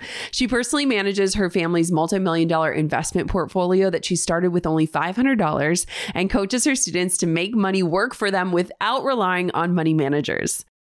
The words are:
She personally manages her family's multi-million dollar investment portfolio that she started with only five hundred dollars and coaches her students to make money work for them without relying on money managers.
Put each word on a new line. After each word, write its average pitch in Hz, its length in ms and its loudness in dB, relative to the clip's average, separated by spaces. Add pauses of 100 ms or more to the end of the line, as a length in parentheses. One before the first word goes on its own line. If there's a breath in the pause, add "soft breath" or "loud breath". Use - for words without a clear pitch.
(320 loud breath)
She 254 160 -2
personally 254 400 0
manages 196 480 2
her 190 160 0
family's 170 400 2
multi-million 165 560 2
dollar 160 240 2
investment 156 580 -2
portfolio 185 640 2
that 165 140 -4
she 185 100 0
started 175 380 0
with 175 120 0
only 160 220 2
five 165 280 -4
hundred 262 220 2
dollars 156 480 0 (300 loud breath)
and 185 160 0
coaches 208 340 0
her 285 80 2
students 180 440 -2
to 185 100 0
make 170 260 0
money 190 300 2
work 190 320 0
for 202 160 -2
them 185 200 0
without 196 520 -2
relying 185 480 0
on 170 240 0
money 160 180 2
managers. 143 720 0 (300)